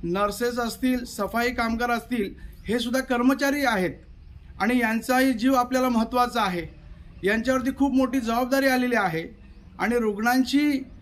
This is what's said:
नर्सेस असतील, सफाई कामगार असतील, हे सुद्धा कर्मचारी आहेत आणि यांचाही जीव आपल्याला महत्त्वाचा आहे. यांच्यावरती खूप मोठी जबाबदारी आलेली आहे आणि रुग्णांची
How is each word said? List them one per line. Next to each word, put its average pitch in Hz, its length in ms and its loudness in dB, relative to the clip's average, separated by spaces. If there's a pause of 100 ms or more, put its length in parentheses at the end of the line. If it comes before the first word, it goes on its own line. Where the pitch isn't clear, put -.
नर्सेस 202 560 -2
असतील, 247 460 -2
सफाई 240 460 -2
कामगार 233 380 -2
असतील, 233 440 -2 (320)
हे 226 140 0
सुद्धा 240 220 -2
कर्मचारी 269 640 2
आहेत 190 260 0 (720)
आणि 240 180 2
यांचाही 247 540 2
जीव 240 200 2
आपल्याला 254 360 2
महत्त्वाचा 233 520 2
आहे. 180 260 -2 (560)
यांच्यावरती 240 520 0
खूप 277 180 0
मोठी 262 260 2
जबाबदारी 247 480 0
आलेली 247 280 2
आहे 170 400 -2 (440)
आणि 214 160 0
रुग्णांची 254 920 2 (160)